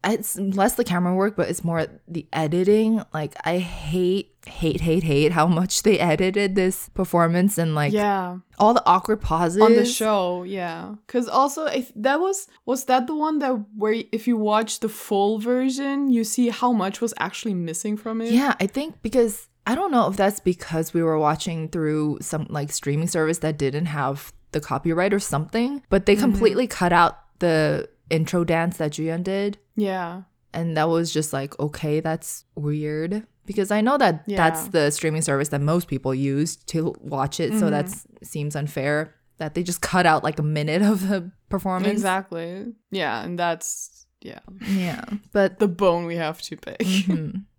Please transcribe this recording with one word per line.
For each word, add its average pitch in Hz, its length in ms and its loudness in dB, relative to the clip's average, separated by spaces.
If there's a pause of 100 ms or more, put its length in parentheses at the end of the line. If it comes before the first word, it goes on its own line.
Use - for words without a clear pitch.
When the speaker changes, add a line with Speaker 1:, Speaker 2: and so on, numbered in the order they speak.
Speaker 1:
it's 214 340 -2
less 196 360 0
the 240 80 -2
camera 180 320 0
work, 196 220 0
but 160 120 0
it's - 140 -6
more 165 240 -2 (220)
the 165 240 -8
editing. 208 680 2 (120)
Like, 156 200 -6 (100)
I 170 140 0
hate, 180 760 -2 (120)
hate, - 340 -2
hate, 165 240 2
hate 151 280 4
how 165 140 4
much 175 380 2
they 202 160 6
edited 190 560 2
this 185 380 0
performance 175 640 2
and, 160 160 0
like, 147 180 0
Speaker 2:
Yeah. 196 460 -2 (200)
Speaker 1:
all 214 160 6
the - 120 4
awkward 175 340 4
pauses. 170 420 0
Speaker 2:
On 226 140 10
the 220 80 6
show, 202 600 0
yeah. 180 500 -8 (120)
'Cause 247 220 -2
also, 285 380 2
if - 280 -4
that 269 240 0
was, 381 300 -2 (160)
was 254 220 -4
that 254 200 2
the 311 80 -4
one 302 260 0
that 269 120 0 (240)
where 214 340 0
if 220 160 -2
you 240 120 2
watch 214 420 0
the 220 80 -2
full 208 500 0
version, 262 720 0
you 233 160 4
see 240 240 2
how 247 240 2
much 196 280 0
was 233 200 -2
actually 196 340 -4
missing 175 420 -4
from 226 260 -6
it? 233 100 -2
Speaker 1:
Yeah, 262 260 4
I 196 80 0
think 294 360 -6
because, 226 440 0 (220)
I 247 80 0
don't 359 160 -2
know 233 160 4
if 196 80 -2
that's 202 240 2
because 165 520 -2
we 165 120 2
were 160 160 2
watching 160 480 0
through 151 540 -2
some, 156 280 -6
like, 147 220 -6
streaming 151 340 -2
service 160 320 0
that 156 180 -2
didn't 147 300 -2
have 143 460 -4 (180)
the 151 100 -4
copyright 170 540 0
or 196 60 2
something, 233 680 -4
but 196 180 4
they 202 100 8
Speaker 2:
Mm-hmm. 208 60 0 (100)
Speaker 1:
completely 214 340 4
cut 180 260 0
out 170 280 4 (180)
the 156 500 2 (220)
intro 160 320 0
dance 165 360 0
that 151 120 0
Juyeon 165 320 -4
did. 196 360 -2 (160)
Speaker 2:
Yeah. 190 480 -4 (300)
Speaker 1:
And 165 240 -4
that 156 140 2
was 165 240 2
just 151 180 -2
like, 139 260 -6
"Okay, 151 420 -2
that's 160 440 -6 (100)
weird." 151 680 -4 (220)
Because 196 240 -2
I 208 100 2
know 262 160 2
that 185 300 2
that's 165 380 2
Speaker 2:
Yeah. - 60 -10
Speaker 1:
the 147 200 4
streaming 156 320 -2
service 143 260 0
that 143 140 -2
most 165 260 0
people 135 260 -2
use 139 420 -2 (100)
to 165 340 -2
watch 143 400 -4
it. 156 140 -2
So 208 120 4
Speaker 2:
Mm-hmm. - 40 4
Speaker 1:
that - 560 -6
seems 147 280 -6
unfair 147 600 -2 (240)
that 156 160 -8
they 175 80 -2
just 175 180 -6
cut 180 240 2
out, 160 200 6
like, 156 140 -2
a 156 40 -2
minute 151 400 0
of 202 260 2
the 185 220 -2 (180)
performance. 190 440 -2
Speaker 2:
Exactly. 190 840 -4 (160)
Yeah, 143 340 -2
and 175 140 -6
that's, - 680 -6 (140)
yeah. - 200 -16 (280)
Speaker 1:
Yeah, 185 360 -2 (280)
but 196 280 2
Speaker 2:
The 202 80 4
bone 175 360 2
we 170 120 -6
have 160 260 -4
to - 140 -12
pick. - 220 -14
<laughs> - 20 -10
Speaker 1:
Mm-hmm. 180 580 0 (200)